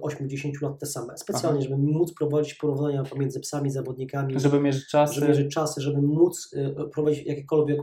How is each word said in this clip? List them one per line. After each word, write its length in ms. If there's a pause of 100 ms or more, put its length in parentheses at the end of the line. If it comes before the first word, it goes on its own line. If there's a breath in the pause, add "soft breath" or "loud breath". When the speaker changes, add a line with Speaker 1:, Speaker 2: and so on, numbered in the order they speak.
Speaker 1:
ośmiu, 240
dziesięciu 400
lat 120
te 80
same. 320
Specjalnie, 420
Speaker 2:
Aha. 100
Speaker 1:
żeby 220
móc 220
prowadzić 400
porównania 500
pomiędzy 360
psami, 300
zawodnikami. 720
Speaker 2:
Żeby 200
mierzyć 280
czasy. 260
Speaker 1:
Żeby 140
mierzyć 260
czasy, 260
żeby 220
móc, 540
e, 280
prowadzić 420
jakiekolwiek, 560